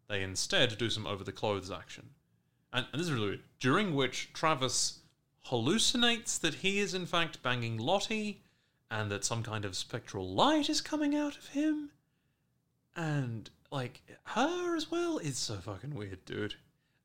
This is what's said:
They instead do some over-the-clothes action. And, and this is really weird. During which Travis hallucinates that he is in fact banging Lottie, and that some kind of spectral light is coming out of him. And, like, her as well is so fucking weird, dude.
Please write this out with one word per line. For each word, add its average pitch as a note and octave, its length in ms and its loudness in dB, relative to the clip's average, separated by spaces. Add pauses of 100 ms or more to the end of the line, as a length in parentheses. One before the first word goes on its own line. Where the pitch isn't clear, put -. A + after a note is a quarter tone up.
They G2 160 -2
instead G#2+ 540 2
do A#2 120 2
some G#2 160 -2
over-the-clothes F#2+ 640 -2
action. F2+ 400 -12 (600)
And, B2 200 0
and C#3+ 80 -4
this F3 80 -2
is D#3 60 0
really A2 140 2
weird. F#2+ 160 -4 (160)
During E3+ 340 4
which C3+ 400 -2
Travis C#3 680 2 (480)
hallucinates A3+ 920 2
that D#3 160 0
he G3 240 0
is F#3+ 140 0
in F#3 120 -4
fact E3 380 0
banging A#2+ 340 0
Lottie, G3+ 640 0 (500)
and G#2+ 200 0
that G2+ 140 0
some A2+ 180 0
kind G#2+ 220 -4
of F#2+ 100 -6
spectral G#2 520 -6
light C#4 420 4
is D4+ 120 0
coming D4 340 0
out D4 220 -2
of - 120 -18
him. D4+ 420 0 (1040)
And, C#3 540 -2 (220)
like, B2+ 300 -4 (220)
her E4+ 520 0
as D#4 140 -2
well E4+ 300 0
is D3 180 -4
so - 200 -2
fucking G#2 360 -8
weird, G2+ 320 -8
dude. G#2 300 -4 (500)